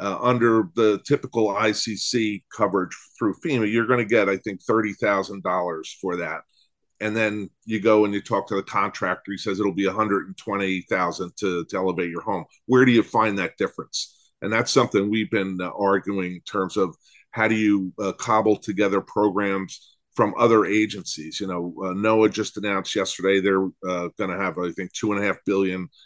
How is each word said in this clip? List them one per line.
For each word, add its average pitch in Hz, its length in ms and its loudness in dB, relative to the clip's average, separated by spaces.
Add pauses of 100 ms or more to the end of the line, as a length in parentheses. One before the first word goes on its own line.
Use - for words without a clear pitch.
uh, 95 200 -4
under 117 540 2
the 107 320 2
typical 113 440 0
I 107 200 2
C 104 260 -4
C 107 460 -2 (120)
coverage 95 420 0 (200)
through 104 180 -2 (100)
fema, 117 260 0
you're 113 160 2
gonna 120 180 2
get, 104 240 4
I 98 80 0
think, 98 260 -8
thirty 110 320 0
thousand 98 500 -2
dollars 90 560 -4
for 90 160 -4
that. 80 240 -6 (600)
And 107 160 -2
then 107 340 -2 (140)
you 110 160 -4
go 107 240 6
and 101 80 0
you 101 80 -2
talk - 280 -4
to 104 80 -4
the 98 80 -2
contractor, 98 680 -4
he 98 80 -8
says 98 220 -4
it'll 101 120 2
be 95 140 0
a 92 60 0
hundred 101 340 0
and 95 100 -14
twenty 98 440 -4 (100)
thousand 90 460 -2
to, 90 300 -2
to 98 100 -8
elevate 90 340 -2
your 85 120 -10
home. 95 220 -4 (220)
Where 127 180 6
do 127 60 6
you 117 140 6
find 110 340 0
that 90 200 -4
difference? - 840 -6
And 104 120 -4
that's 117 200 0
something 107 360 4
we've 107 220 0
been, 95 300 -2
uh, 90 180 -4
arguing 98 540 0
in 87 80 -12
terms 95 360 -4
of 92 200 0 (340)
how 110 160 0
do 113 80 4
you, 104 460 2
uh, 98 120 -2
cobble 107 440 2
together 98 440 0
programs 98 920 -2 (220)
from 107 200 2
other 113 300 6
agencies? 95 720 -2
You 95 80 -6
know, 87 320 -6
uh, 92 160 -6
noaa 110 380 4
just 107 240 -4
announced 98 400 -4
yesterday 95 440 2
they're, 95 280 2 (200)
uh, 87 200 -4 (100)
gonna 92 180 -2
have, 92 220 -4
I 90 140 -4
think, 92 220 -10
two 107 180 -2
and 101 100 0
a 104 40 0
half 95 100 0 (100)
billion 92 420 0 (180)